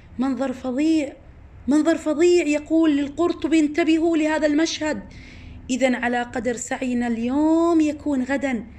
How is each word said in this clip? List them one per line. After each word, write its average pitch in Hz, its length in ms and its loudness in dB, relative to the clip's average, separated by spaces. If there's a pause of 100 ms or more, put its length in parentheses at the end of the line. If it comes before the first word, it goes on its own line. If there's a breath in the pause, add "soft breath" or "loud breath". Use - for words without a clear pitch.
(200 loud breath)
منظر 254 340 -2
فظيع، 285 600 0 (540)
منظر 302 300 2
فظيع. 320 480 2
يقول 294 520 2
للقرطبي: 311 600 0
"انتبهوا 320 580 2
لهذا 302 300 0
المشهد". 302 560 -2 (640 loud breath)
إذن 254 260 0
على 240 260 -2
قدر 240 320 -4
سعينا 247 540 -4
اليوم 311 720 2
يكون 294 420 0
غدا. 262 420 -2 (140 loud breath)